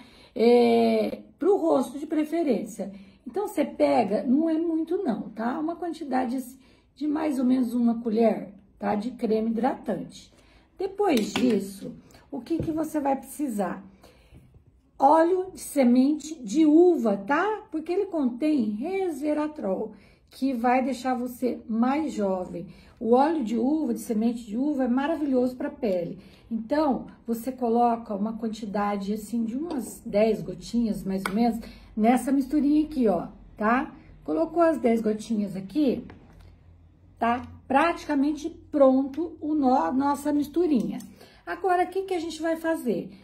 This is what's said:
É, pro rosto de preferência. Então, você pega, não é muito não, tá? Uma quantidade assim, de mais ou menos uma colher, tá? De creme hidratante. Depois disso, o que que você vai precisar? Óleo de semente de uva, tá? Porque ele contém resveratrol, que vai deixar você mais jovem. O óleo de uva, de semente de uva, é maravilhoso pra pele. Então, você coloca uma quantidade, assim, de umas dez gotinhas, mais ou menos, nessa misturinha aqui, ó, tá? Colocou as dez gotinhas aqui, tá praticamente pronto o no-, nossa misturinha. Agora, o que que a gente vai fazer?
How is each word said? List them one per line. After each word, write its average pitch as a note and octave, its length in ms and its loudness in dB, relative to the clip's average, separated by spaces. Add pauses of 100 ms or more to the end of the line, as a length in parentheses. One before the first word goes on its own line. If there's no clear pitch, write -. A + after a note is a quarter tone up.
(360)
É, A#3 840 4 (160)
pro F#4+ 200 4
rosto C#4 420 0
de D4+ 60 -8
preferência. D4+ 840 -2 (340)
Então, F#4 220 -4
você C#4+ 180 -2
pega, B3 580 0
não D4+ 260 2
é D#4+ 80 -2
muito E4 460 -2
não, A#3+ 260 -4
tá? A#3+ 300 -6
Uma E4 160 -6
quantidade C4+ 640 -4
assim, - 200 -12 (380)
de D4+ 120 -6
mais D4+ 300 -2
ou C4 80 0
menos B3 280 2
uma A#3 280 2
colher, A3 520 2 (260)
tá? G#3 160 -2
De A3+ 160 -4
creme A3 400 -2
hidratante. A3 840 -4 (440)
Depois F4+ 560 0
disso, - 600 0 (360)
o C#4 80 -8
que E4 180 -4
que E4 140 -4
você D#4 280 -2
vai C4+ 160 0
precisar? A3 680 -6 (1160)
Óleo E4+ 540 4
de - 60 -16
semente C#4 840 2
de B3+ 220 2
uva, D4 520 6
tá? E4 540 -2
Porque D#4+ 200 -8
ele G4 160 -2
contém D4 640 0
resveratrol, D4+ 1200 -4 (360)
que C4+ 240 -2
vai B3 300 2
deixar C4 300 -2
você B3 540 -4
mais B3+ 460 0
jovem. F#3 540 -4 (320)
O A3+ 140 2
óleo C#4+ 300 4
de A3 140 -2
uva, C4 360 0
de G#3+ 60 -6
semente A#3 460 -2
de G3+ 120 -6
uva, C4 280 0
é - 20 -2
maravilhoso C4 680 0
pra D4 140 -6
pele. F3+ 500 -4 (300)
Então, C4+ 580 0 (180)
você A#3 260 -4
coloca A#3 640 0
uma G#3+ 220 -4
quantidade, G#3 760 -4
assim, A#3 300 -4
de A3 120 -4
umas D4+ 500 -8
dez G3+ 360 2
gotinhas, F#3+ 600 -4
mais F#3+ 240 -4
ou F#3 60 -4
menos, A#3 260 2 (360)
nessa A#3+ 360 4
misturinha D4 540 2
aqui, B3+ 220 0
ó, F3 200 0 (280)
tá? B3 380 0 (300)
Colocou D#4+ 400 0
as D#4+ 140 4
dez A#3 240 2
gotinhas G#3+ 540 -2
aqui, B3 500 0 (1120)
tá A#3+ 220 2 (260)
praticamente D4+ 840 2 (220)
pronto C#4 720 4
o D4+ 120 -4
no-, D4 380 2
nossa C#4+ 400 0
misturinha. D4 680 0 (460)
Agora, F4+ 380 0
o F4 40 0
que F#4+ 160 -6
que F#4+ 100 -4
a E4+ 60 -2
gente D#4 220 -8
vai E4 140 0
fazer? D4+ 560 -4 (120)